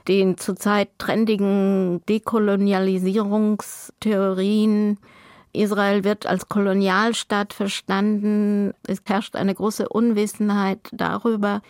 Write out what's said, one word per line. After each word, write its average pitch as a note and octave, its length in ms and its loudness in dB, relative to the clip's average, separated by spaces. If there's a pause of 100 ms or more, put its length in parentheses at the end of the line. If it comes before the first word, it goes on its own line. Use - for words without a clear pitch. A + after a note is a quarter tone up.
den F#3+ 300 2
zurzeit G#3 500 0 (100)
trendigen G3 1080 0
Dekolonialisierungstheorien. G3+ 3000 0 (540)
Israel G3+ 520 0
wird G#3 220 -2
als F#3 220 -2
Kolonialstaat G3+ 1040 0
verstanden. G3+ 1200 0 (140)
Es F#3+ 180 -4
herrscht G3+ 320 -2
eine G3 180 0
große G#3 340 -2
Unwissenheit G#3 1040 0
darüber, G3+ 760 -2